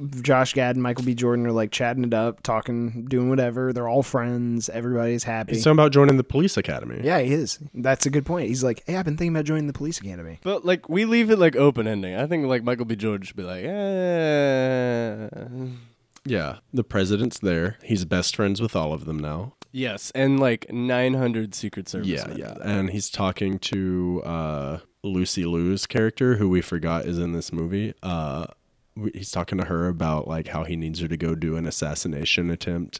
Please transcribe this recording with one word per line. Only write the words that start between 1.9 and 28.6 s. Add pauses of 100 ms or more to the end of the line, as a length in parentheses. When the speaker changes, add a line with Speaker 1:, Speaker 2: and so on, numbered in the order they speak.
Speaker 1:
it
up,
talking,
doing
whatever.
They're
all
friends.
Everybody's
happy.
Speaker 2:
He's
talking
about
joining
the
police
academy.
Speaker 1:
Yeah,
he
is. (160)
That's
a
good
point.
He's
like,
"Hey,
I've
been
thinking
about
joining
the
police
academy."
Speaker 3:
But,
like,
we
leave
it,
like,
open
ending.
I
think,
like,
Michael
B.
Jordan
should
be
like,
"Eh." (960)
Speaker 2:
Yeah, (160)
the
president's
there.
He's
best
friends
with
all
of
them
now. (180)
Speaker 3:
Yes,
and,
like,
nine
hundred
Secret
Service
Speaker 2:
Yeah,
Speaker 3:
men
Speaker 2:
yeah.
Speaker 3:
there.
Speaker 2:
And
he's
talking
to,
uh, (240)
Lucy
Liu's
character,
who
we
forgot
is
in
this
movie. (100)
Uh, (500)